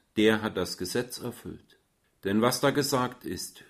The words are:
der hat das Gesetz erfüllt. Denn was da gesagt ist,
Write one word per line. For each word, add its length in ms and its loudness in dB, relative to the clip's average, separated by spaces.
der 280 4
hat 140 -4
das 200 -2
Gesetz 420 -6
erfüllt. 600 -12
Denn 160 2
was 200 4
da 100 4
gesagt 560 0
ist, 440 -10